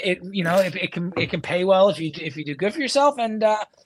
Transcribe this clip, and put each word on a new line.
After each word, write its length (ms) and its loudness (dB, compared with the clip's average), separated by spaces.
it, 160 0
you 100 0
know, 140 2
it, 180 0
it 160 -4
can, 240 -6
it 140 -2
can 100 -4
pay 240 -2
well 240 6
if 100 0
you, 180 -6
if 200 -10
you 80 -8
do 100 -6
good 200 -2
for 80 -6
yourself. 360 2
And, 240 -4
uh, 220 2